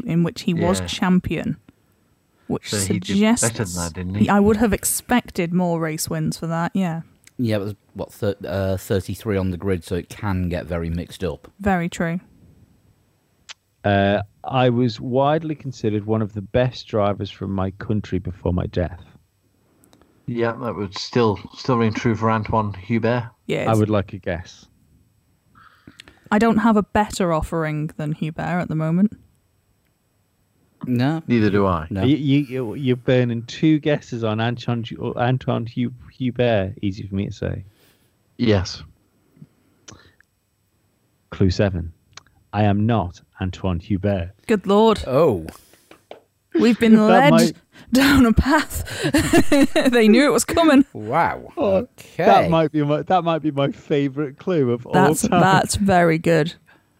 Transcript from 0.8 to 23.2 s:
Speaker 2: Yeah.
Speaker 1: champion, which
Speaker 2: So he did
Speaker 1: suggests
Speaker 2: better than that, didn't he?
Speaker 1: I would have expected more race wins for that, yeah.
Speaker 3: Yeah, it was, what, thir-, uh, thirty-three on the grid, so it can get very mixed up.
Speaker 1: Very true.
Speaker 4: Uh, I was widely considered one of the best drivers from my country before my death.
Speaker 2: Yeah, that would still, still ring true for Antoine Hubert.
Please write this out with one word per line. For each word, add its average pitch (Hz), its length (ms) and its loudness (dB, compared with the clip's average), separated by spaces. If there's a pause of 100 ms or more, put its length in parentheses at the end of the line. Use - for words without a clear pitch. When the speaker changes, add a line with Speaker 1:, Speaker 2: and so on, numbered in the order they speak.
Speaker 2:
Yeah. - 60 -8
Speaker 1:
champion, 175 720 0 (920)
which - 240 -8
Speaker 2:
So 107 80 -2
he 98 220 -2
did 90 60 -14
Speaker 1:
suggests 196 420 2
Speaker 2:
better 113 160 -4
than 87 180 -8
that, 85 120 -6
didn't 92 200 -8
he? 107 140 2
Speaker 1:
I 202 120 4
would 208 160 4
have 214 160 2
expected - 800 -4
more 175 280 0
race 156 280 -6
wins 160 300 -4
for 170 80 -10
that, 165 280 -4
yeah. 165 280 -4 (360)
Speaker 3:
Yeah, 110 180 0
it 104 40 -2
was, 101 140 -8 (180)
what, - 200 -12
thir-, 101 220 -4 (120)
uh, 95 320 -2
thirty-three 101 580 -4
on 92 140 0
the 90 80 -6
grid, 92 260 -2
so - 100 -6
it 85 140 -6
can 92 400 -4
get 82 180 -6
very 85 220 -6
mixed 82 340 -8
up. 78 380 -8
Speaker 1:
Very 185 300 -2
true. 170 280 -6 (1700)
Speaker 4:
Uh, 101 380 2 (200)
I 127 280 2
was 120 300 0
widely 143 540 -2
considered 107 520 -4
one 110 160 0
of 101 100 -6
the 104 100 -8
best 123 460 -2
drivers 101 420 -2
from 98 220 -8
my 95 200 -2
country 98 460 -6
before 90 360 -4
my 90 120 -2
death. - 380 -6 (1200)
Speaker 2:
Yeah, 117 260 0
that 127 220 -6
would 98 240 -8
still, 110 400 0 (160)
still - 240 -2
ring 113 140 2
true 113 240 -2
for 113 140 0
Antoine 107 440 -2
Hubert. 113 560 -2 (160)